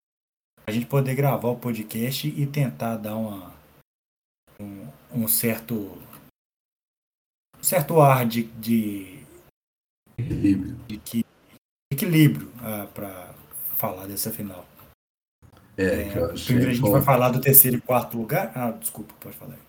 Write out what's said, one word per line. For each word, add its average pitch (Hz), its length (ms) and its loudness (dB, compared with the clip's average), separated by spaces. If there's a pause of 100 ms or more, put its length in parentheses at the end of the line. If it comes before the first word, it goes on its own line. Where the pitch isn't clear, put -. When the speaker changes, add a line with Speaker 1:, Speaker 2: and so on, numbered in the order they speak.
(680)
Speaker 1:
a - 40 -6
gente 117 160 -2
poder 135 300 0
gravar 123 320 2
o 120 80 0
podcast 117 720 -4
e 147 180 -2
tentar 120 520 -2
dar 107 180 -8
uma, 98 360 -8 (1080)
um, 101 260 -14 (260)
um 113 160 -2
certo, - 460 -2 (1800)
um - 40 -20
certo 170 380 4
ar 131 260 8
de, 113 180 -2
de 107 800 -4 (920)
Speaker 2:
Equilíbrio. 98 600 0 (100)
Speaker 1:
de - 120 -10
que, - 260 -4 (680)
equilíbrio, 156 600 4 (100)
ah, 107 320 -6
pra 92 400 -12 (420)
falar 95 300 -4
dessa 101 240 -6
final. 92 340 -10 (1120)
Speaker 2:
É, 95 260 0
Speaker 1:
É, - 100 -6
Speaker 2:
que - 60 -2
eu - 120 0
achei - 160 -8
Speaker 1:
primeiro 123 240 4
a 120 40 2
gente 117 80 2
Speaker 2:
bom. 104 100 4
Speaker 1:
vai - 100 6
falar 127 280 4
do 139 100 0
terceiro 131 380 6
e - 20 -12
quarto 120 360 0
lugar. 143 380 -2
Ah, 120 160 -2
desculpa, - 480 -10
pode - 180 -18
falar 95 180 -16
aí. - 140 -20